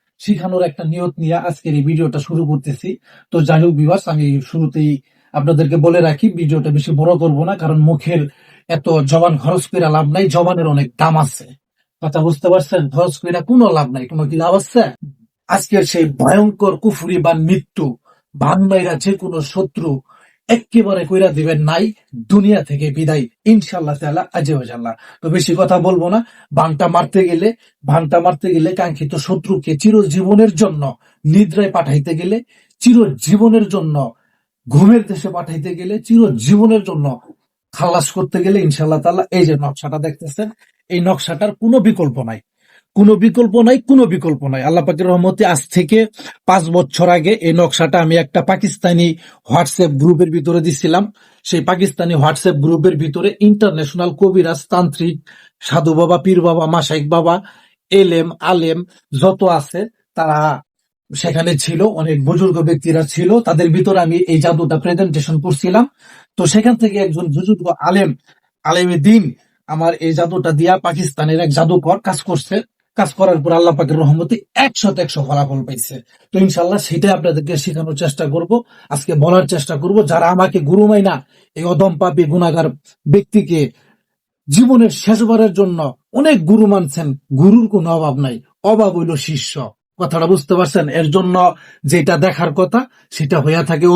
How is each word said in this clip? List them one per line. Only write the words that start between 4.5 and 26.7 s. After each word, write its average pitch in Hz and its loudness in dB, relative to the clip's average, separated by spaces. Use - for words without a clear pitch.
শুরুতেই 156 -2
আপনাদেরকে 151 0
বলে 170 4
রাখি, 151 0
ভিডিওটা 151 -2
বেশি 151 -2
বড় 170 2
করব 156 0
না, 196 -4
কারণ 156 0
মুখের 160 -2
এত 165 -4
জবান 165 2
খরচ 180 -2
কইরা 175 -2
লাভ 156 0
নাই, 190 0
জবানের 175 0
অনেক 135 0
দাম 160 0
আছে। 139 -10
কথা 156 -4
বুঝতে 165 -2
পারছেন? 185 0
খরচ 175 0
কইরা 175 -6
কোনো 240 6
লাভ 139 -2
নাই, 127 -10
কোনো 156 -4
কি 160 -6
লাভ 175 0
আছে? 233 0
আজকের 190 0
সেই 165 0
ভয়ঙ্কর 196 2
কুফরি 175 -2
বা 170 2
মৃত্যু, 170 -2
বান 147 0
মাইরা 180 0
যে 196 0
কোনো 170 -8
শত্রু 165 -6
একেবারে 208 0
কইরা 185 2
দিবেন 156 -2
নাই, 175 0
দুনিয়া 202 4
থেকে 143 -4
বিদায় 156 -2
ইনশাআল্লাহ 170 0
তাআলা 156 -4
আজে 151 -2
ওয়াজাল্লাহ। 117 -8
তো 165 -8
বেশি 175 0
কথা 180 4
বলবো 180 2
না, 226 2
বানটা 160 0